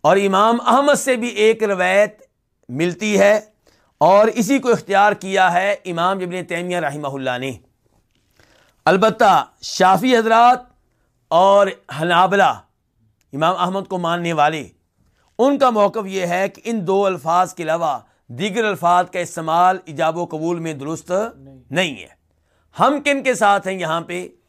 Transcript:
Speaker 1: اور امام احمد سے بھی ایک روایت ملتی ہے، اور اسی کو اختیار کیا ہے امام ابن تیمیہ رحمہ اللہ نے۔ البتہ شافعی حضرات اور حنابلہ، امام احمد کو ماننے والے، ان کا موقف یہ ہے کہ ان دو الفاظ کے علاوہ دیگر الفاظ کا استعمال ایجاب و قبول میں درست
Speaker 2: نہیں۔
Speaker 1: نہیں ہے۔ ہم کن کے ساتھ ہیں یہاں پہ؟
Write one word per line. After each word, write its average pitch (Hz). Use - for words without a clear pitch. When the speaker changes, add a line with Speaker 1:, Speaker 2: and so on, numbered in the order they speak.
Speaker 1:
اور 170
امام 202
احمد 277
سے 254
بھی 233
ایک 220
روایت 202
ملتی 175
ہے، 202
اور 196
اسی 233
کو 240
اختیار 202
کیا 190
ہے 190
امام 180
ابن 180
تیمیہ 180
رحمہ 147
اللہ 131
نے۔ 131
البتہ 190
شافعی 190
حضرات 233
اور 196
حنابلہ، 175
امام 160
احمد 185
کو 185
ماننے 170
والے، 151
ان 269
کا 269
موقف 208
یہ 190
ہے 180
کہ -
ان 220
دو 196
الفاظ 170
کے 170
علاوہ 156
دیگر 196
الفاظ 180
کا 180
استعمال 170
ایجاب 160
و 175
قبول 165
میں 160
درست 156
Speaker 2:
نہیں۔ 135
Speaker 1:
نہیں 160
ہے۔ 76
ہم 277
کن 277
کے 254
ساتھ 202
ہیں 190
یہاں 170
پہ؟ 175